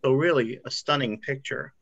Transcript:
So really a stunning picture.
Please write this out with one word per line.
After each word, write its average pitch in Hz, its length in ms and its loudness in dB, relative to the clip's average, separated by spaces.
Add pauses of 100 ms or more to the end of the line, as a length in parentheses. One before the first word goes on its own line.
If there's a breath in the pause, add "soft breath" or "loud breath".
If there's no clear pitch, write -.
So 135 80 4
really 135 520 2
a 113 60 -12
stunning 123 500 -2
picture. 139 600 -8